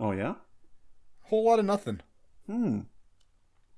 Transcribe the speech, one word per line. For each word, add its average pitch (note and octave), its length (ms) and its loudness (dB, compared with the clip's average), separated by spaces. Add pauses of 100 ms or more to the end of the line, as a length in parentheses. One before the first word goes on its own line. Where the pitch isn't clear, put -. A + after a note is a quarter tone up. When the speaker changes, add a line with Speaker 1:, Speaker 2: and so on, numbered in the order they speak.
Speaker 1:
Oh, G#2+ 120 0
yeah? G#2 240 -2 (880)
Speaker 2:
Whole A3 200 2
lot A3+ 160 6
of G#3 40 2
nothing. G3 360 -2 (460)
Speaker 1:
Hmm. G3 340 0 (960)